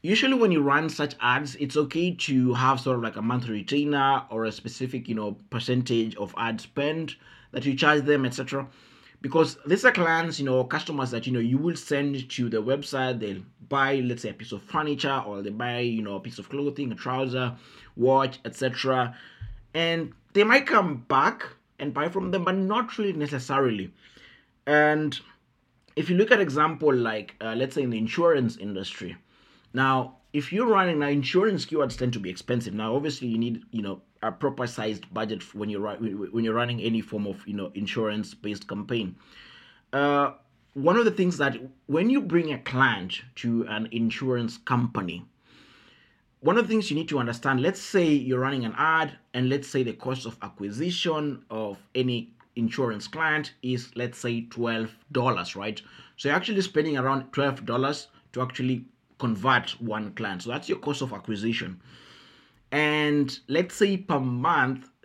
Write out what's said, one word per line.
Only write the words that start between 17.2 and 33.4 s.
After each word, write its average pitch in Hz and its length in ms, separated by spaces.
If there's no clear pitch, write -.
watch, 131 500
et 113 100
cetera, 127 580
and 165 400
they 202 100
might 254 240
come 175 420
back 147 340
and 147 140
buy 151 160
from 185 220
them, 180 140
but 185 120
not 214 400
really 202 160
necessarily. 135 800
And 151 540
if - 120
you 180 80
look 220 140
at 233 100
example, 151 540
like, 110 480
uh, 113 120
let's 131 200
say 147 80
in 127 80
the 113 80
insurance 131 580
industry, 95 600
now, 131 420
if 143 200
you're 214 140
running, 185 340
now 143 80
insurance 165 580
keywords 143 320
tend 123 140
to 117 80
be 92 100
expensive. 113 420
Now, 110 220
obviously, 143 340
you 113 100
need, 117 340